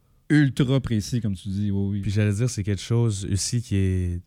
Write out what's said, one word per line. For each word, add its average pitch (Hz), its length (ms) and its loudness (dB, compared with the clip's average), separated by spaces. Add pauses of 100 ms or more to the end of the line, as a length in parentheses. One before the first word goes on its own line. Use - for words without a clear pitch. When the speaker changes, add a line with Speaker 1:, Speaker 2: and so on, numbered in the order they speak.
(300)
Speaker 1:
ultra 139 500 4
précis, 113 420 -2
comme 101 140 -2
tu 98 140 -10
dis, 101 220 0
oui, 98 200 0
oui. 101 100 -2
Speaker 2:
Puis 101 100 -2
j'allais 104 220 2
dire, 117 160 0
c'est 101 140 -6
quelque 98 180 -2
chose 113 500 0
aussi 113 300 -2
qui 104 140 -4
est 92 520 0